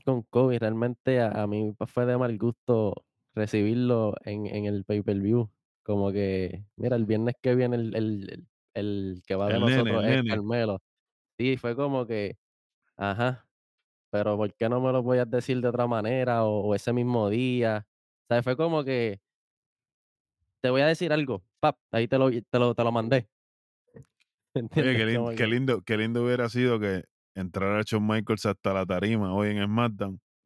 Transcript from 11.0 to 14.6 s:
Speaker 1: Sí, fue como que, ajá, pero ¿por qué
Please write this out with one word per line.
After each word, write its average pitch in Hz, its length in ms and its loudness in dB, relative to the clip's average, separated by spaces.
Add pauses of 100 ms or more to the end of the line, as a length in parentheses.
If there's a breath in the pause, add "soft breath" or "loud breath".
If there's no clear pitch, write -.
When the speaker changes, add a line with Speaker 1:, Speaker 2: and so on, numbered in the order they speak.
Speaker 1:
Sí, 127 200 0
fue 120 180 -4
como 135 320 -2
que, 104 300 -4 (600)
ajá, 117 500 -2 (640)
pero 104 260 0
¿por 104 180 -2
qué 113 140 0